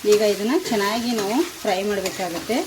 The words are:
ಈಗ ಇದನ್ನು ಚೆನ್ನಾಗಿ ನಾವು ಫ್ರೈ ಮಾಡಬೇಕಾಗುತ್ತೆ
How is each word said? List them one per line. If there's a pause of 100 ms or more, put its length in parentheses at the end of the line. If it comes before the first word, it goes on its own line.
(140)
ಈಗ (120)
ಇದನ್ನು (120)
ಚೆನ್ನಾಗಿ (100)
ನಾವು (240)
ಫ್ರೈ (100)
ಮಾಡಬೇಕಾಗುತ್ತೆ